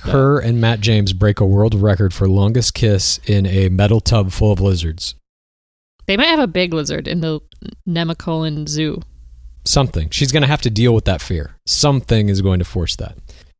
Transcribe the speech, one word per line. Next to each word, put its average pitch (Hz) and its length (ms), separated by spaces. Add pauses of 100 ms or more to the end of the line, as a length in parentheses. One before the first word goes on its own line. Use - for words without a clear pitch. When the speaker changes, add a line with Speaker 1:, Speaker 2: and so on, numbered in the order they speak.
Speaker 1:
Yeah. - 80
Speaker 2:
her 139 280
and 117 200
Matt 113 200
James 104 320
break 101 260
a 101 80
world 104 300
record 98 360
for 95 140
longest 101 480
kiss 104 500
in 101 220
a 95 220
metal 101 320
tub 101 320
full 107 180
of 95 100
lizards. 82 540 (920)
Speaker 1:
They 196 100
might 277 100
have 320 140
a 240 80
big 180 260
lizard 147 320
in 170 140
the 156 200 (460)
Nemacolin 160 800
Zoo. 151 320 (640)
Speaker 2:
Something. 85 460
She's 135 220
gonna 143 160
have 151 140
to 123 80
deal 117 220
with 110 120
that 92 180
fear. 78 320 (120)
Something 117 640
is 98 100
going 92 180
to 87 60
force - 320
that. - 200 (440)